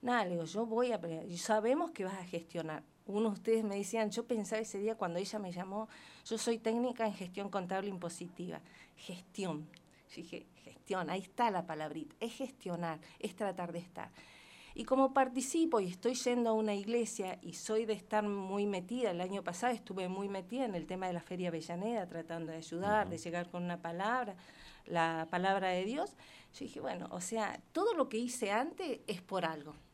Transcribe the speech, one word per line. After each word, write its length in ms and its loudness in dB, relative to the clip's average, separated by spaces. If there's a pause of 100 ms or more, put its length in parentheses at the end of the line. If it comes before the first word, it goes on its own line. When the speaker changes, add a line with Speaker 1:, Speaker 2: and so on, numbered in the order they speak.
Speaker 1:
Nada, 220 4
le 80 -2
digo, 120 0
yo 220 -2
voy 260 2
a 40 2
aprender. 320 -4
Y 100 -8
sabemos 520 4
que 140 -6
vas 140 -4
a 60 -8
gestionar. 580 -4 (240)
Uno 240 2
de 40 -2
ustedes 300 2
me 120 0
decían, 340 2
yo 160 -4
pensaba 340 0
ese 180 -4
día 180 2
cuando 220 0
ella 200 -2
me 120 -4
llamó, 380 -4 (380)
yo 120 -2
soy 200 2
técnica 480 2
en 80 2
gestión 360 -6
contable 380 0
impositiva. 720 -6 (360)
Gestión. 680 -6 (440)
Yo 60 -16
dije, 300 -12 (180)
gestión, 460 -4
ahí 100 0
está 300 2
la 160 0
palabrita, 540 -6
es 120 -4
gestionar, 680 -4 (200)
es 180 -4
tratar 360 -2
de 60 -4
estar. 320 -10 (640)
Y 100 -6
como 280 6
participo 680 4
y 80 2
estoy 260 0
yendo 360 4
a 20 6
una 220 4
iglesia 680 0
y 120 -10
soy 300 0
de 100 0
estar 280 0
muy 440 0
metida, 440 0
el 100 0
año 220 -2
pasado 320 0
estuve 340 -4
muy 200 -2
metida 360 -2
en 100 -2
el 120 -2
tema 220 -2
de 40 0
la 80 0
Feria 280 -4
Avellaneda, 580 -2
tratando 460 -6
de 60 -6
ayudar, 480 2
Speaker 2:
Ujú. 40 -6
Speaker 1:
de 80 -4
llegar 320 -2
con 140 -2
una 140 -2
palabra, 580 0 (500)
la 440 4
palabra 380 4
de 160 2
Dios. 280 -2 (420)
Yo 60 -12
dije, 200 -8
bueno, 300 -4
o 100 -4
sea, 400 -2 (120)
todo 220 4
lo 140 4
que 100 0
hice 320 0
antes 560 0
es 140 -4
por 240 -2
algo. 280 -2 (220)